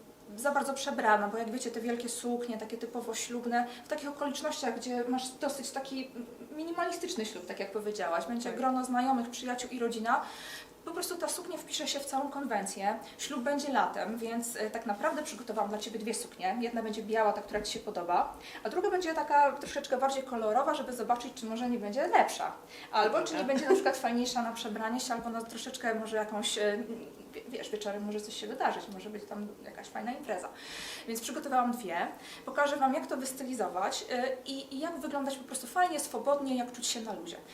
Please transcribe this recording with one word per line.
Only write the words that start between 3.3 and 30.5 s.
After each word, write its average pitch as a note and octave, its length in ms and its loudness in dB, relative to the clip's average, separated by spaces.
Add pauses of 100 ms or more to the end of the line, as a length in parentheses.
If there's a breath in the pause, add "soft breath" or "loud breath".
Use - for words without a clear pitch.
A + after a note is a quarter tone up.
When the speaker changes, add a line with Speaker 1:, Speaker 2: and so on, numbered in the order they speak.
Speaker 1:
w - 20 -18
takich D4+ 220 -2
okolicznościach, - 680 -2
gdzie B3 300 0
masz B3+ 240 0
dosyć - 400 -2
taki, C4 360 -6
mm, A#3 180 -10 (320)
minimalistyczny E4+ 680 -2
ślub, F#3 200 -8
tak F#3+ 140 -8
jak F#3+ 120 -4
powiedziałaś, F#3+ 540 0
będzie A#3+ 240 -2
Speaker 2:
Tak. A3+ 100 -4
Speaker 1:
grono B3+ 260 4
znajomych, B3 440 4
przyjaciół B3 420 -4
i B3 80 -4
rodzina, A#3 420 2 (640 loud breath)
po E4 60 -8
prostu F4+ 260 -4
ta E4 100 0
suknia E4+ 300 -4
wpisze - 300 -4
się C#4+ 120 0
w C4+ 60 -6
całą C4+ 240 0
konwencję. A3 720 0 (180 loud breath)
Ślub C4+ 240 -4
będzie C#4+ 320 2
latem, G#3 440 2
więc, A#3 380 -4
e, G#3+ 140 0
tak A3+ 160 -4
naprawdę C4+ 380 2
przygotowałam G#3 460 -2
dla G#3 100 -2
Ciebie A3 200 -6
dwie G#3+ 140 0
suknie. G#3+ 480 -2
Jedna A#3 220 0
będzie G#3+ 200 -4
biała, G#3+ 300 4
ta, G#3 80 -4
która G#3 200 -2
Ci - 120 -4
się - 60 -4
podoba, F3+ 580 2 (260 loud breath)
a A3 60 -2
druga F#4 220 2
będzie F4 220 2
taka D4 380 8
troszeczkę - 460 -2
bardziej C4+ 260 4
kolorowa, B3 500 4
żeby B3+ 200 -4
zobaczyć, A#3+ 400 0
czy - 120 -8
może A#3 240 0
nie A#3+ 100 2
będzie G#3 280 0
lepsza. - 440 4 (400 loud breath)
Albo A3 300 6
czy - 120 0
nie D4+ 60 2
Speaker 2:
Dobra. C4+ 140 4
Speaker 1:
będzie - 160 4
na G4 40 12
przykład - 240 8
fajniejsza A#3+ 440 2
na A3+ 100 0
przebranie A3 480 -2
się, B3 140 0
albo A3+ 160 -2
na A3+ 120 -4
troszeczkę A3+ 540 -4
może A3 220 -2
jakąś, G#3+ 400 0
e, G#3 200 4 (560)
wie-, - 160 -12
wiesz, - 200 -8
wieczorem G#3 340 -2
może G#3 180 -2
coś G#3+ 140 -8
się G#3+ 120 -6
wydarzyć, C4 360 0 (100)
może F#3+ 160 -8
być G#3 160 -8
tam G#3 220 -6 (180)
jakaś - 220 -12
fajna A3+ 240 -4
impreza. B3+ 380 -4 (580 loud breath)